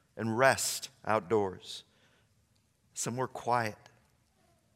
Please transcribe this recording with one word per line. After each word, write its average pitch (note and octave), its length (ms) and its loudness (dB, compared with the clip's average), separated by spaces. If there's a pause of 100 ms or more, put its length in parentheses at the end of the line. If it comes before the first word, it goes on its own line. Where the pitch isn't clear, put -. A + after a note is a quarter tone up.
(160)
and A2+ 220 -2
rest - 520 2 (140)
outdoors, G2+ 800 0 (1120)
somewhere B2 320 -4
quiet A#2 500 -2 (1000)